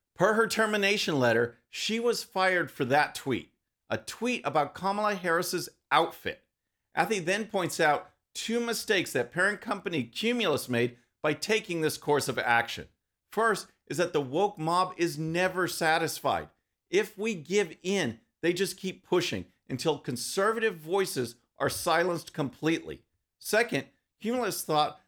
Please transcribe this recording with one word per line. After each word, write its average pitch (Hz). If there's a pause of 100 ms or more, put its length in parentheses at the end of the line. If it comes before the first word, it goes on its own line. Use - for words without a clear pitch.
(140)
per 208
her 226
termination 208
letter, 117 (100)
she -
was 233
fired 185
for -
that 139
tweet, - (380)
a 110
tweet -
about 143
Kamala 202
Harris's 175 (220)
outfit. 151 (520)
Athey 185
then 202
points 185
out 151 (260)
two 233
mistakes 226
that 120
parent 190
company 185
Cumulus 214
made 120 (240)
by 151
taking 180
this 156
course 143
of 127
action. 117 (460)
First 214 (220)
is 143
that 170
the 151
woke 160
mob 180
is 160
never 170
satisfied. 160 (420)
If 190
we 220
give 175
in, 175 (200)
they 170
just 180
keep -
pushing 165 (220)
until 151
conservative 208
voices 156 (240)
are 139
silenced 170
completely. 147 (360)
Second, 208 (340)
Cumulus 226
thought 151